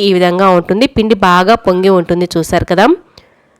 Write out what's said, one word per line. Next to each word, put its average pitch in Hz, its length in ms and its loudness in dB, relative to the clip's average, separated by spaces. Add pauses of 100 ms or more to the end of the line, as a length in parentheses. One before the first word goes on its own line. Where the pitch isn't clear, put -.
ఈ - 20 0 (100)
విధంగా 180 300 0 (100)
ఉంటుంది. 190 280 -2 (100)
పిండి 220 200 0 (100)
బాగా 185 300 2 (100)
పొంగి 190 340 0
ఉంటుంది, 175 360 -2
చూసారు 165 340 -2
కదా. 190 160 2 (760)